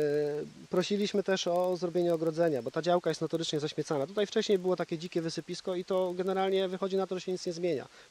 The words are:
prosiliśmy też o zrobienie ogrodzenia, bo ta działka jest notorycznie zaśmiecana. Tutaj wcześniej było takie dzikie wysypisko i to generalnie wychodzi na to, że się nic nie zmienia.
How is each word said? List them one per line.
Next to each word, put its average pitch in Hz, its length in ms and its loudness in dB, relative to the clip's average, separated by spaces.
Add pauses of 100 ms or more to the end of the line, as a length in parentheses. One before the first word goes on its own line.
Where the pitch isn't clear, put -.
(680)
prosiliśmy 196 540 0
też 190 240 0
o 180 300 2
zrobienie 175 360 2
ogrodzenia, 160 480 2
bo 120 100 -6
ta 160 100 -2
działka 175 280 2
jest 156 120 -2
notorycznie 160 380 -2
zaśmiecana. 147 480 -2
Tutaj 202 180 0
wcześniej 208 340 2
było 180 160 2
takie 170 220 -4
dzikie 170 240 -4
wysypisko 170 540 -4
i 185 100 -4
to 185 280 2
generalnie 190 540 2
wychodzi 190 300 -2
na 190 100 0
to, 185 80 -4
że 180 60 -4
się 185 100 -4
nic 180 140 -4
nie 180 80 -2
zmienia. 165 340 -2 (240)